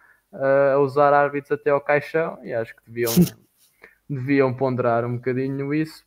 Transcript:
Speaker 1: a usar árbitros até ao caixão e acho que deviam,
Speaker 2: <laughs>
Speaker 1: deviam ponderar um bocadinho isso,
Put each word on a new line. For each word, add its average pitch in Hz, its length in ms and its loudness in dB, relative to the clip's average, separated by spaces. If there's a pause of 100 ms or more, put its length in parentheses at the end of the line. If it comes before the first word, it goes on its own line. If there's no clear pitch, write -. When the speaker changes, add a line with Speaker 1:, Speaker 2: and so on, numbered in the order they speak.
(320)
Speaker 1:
a 139 460 2
usar 143 340 2
árbitros 143 400 0
até 147 160 -4
ao 143 140 2
caixão 160 600 -2
e 123 120 -10
acho 113 200 -6
que - 120 -20
deviam, 117 260 -4
Speaker 2:
<laughs> - 960 -2
Speaker 1:
deviam 135 460 0
ponderar 123 500 -2
um 123 120 -6
bocadinho 135 580 -6
isso, 156 320 -6